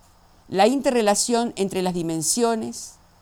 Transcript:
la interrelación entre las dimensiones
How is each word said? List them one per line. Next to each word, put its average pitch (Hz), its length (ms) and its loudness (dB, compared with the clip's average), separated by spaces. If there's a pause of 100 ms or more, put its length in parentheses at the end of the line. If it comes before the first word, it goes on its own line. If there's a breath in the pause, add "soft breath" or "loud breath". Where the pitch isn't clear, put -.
(500)
la 190 180 4
interrelación 240 880 2
entre 185 260 -2
las 180 120 0
dimensiones 220 1040 -2 (260)